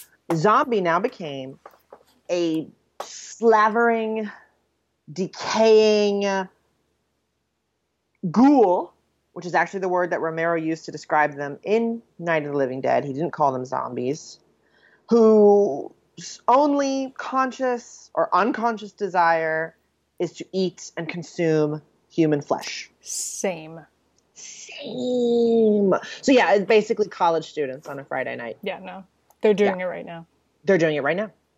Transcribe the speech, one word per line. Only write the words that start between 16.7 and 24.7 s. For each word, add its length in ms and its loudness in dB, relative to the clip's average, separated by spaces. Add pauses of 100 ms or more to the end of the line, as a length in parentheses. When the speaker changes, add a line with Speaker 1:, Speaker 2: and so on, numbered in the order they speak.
Speaker 1:
conscious 1000 -6
or 200 -2
unconscious 580 -2
desire 840 -2 (420)
is 160 -4
to 180 -14
eat 440 -4
and 120 -8
consume 760 -2 (280)
human 320 2
flesh. 480 -8 (100)
Speaker 2:
Same. 800 -10 (540)
Speaker 1:
Same. 1600 0 (280)